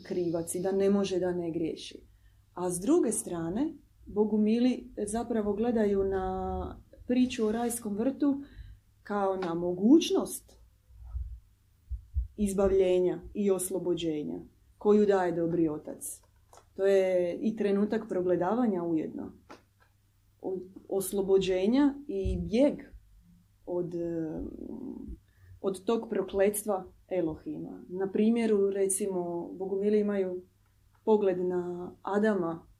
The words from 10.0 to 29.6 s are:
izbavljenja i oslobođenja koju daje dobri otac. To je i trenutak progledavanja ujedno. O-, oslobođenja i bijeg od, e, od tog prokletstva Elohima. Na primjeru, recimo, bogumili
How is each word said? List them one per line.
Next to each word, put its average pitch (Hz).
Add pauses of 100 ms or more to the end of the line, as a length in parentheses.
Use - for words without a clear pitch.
izbavljenja 190 (140)
i 202
oslobođenja 175 (400)
koju 208
daje 185
dobri 170
otac. - (580)
To 196
je 185
i 220
trenutak 208
progledavanja 180
ujedno. 160 (1120)
O-, 190 (300)
oslobođenja 196 (120)
i 190
bijeg 220 (920)
od, 175
e, 170 (1200)
od 190
tog 226
prokletstva 196 (240)
Elohima. 165
Na 190
primjeru, 214
recimo, 190
bogumili 196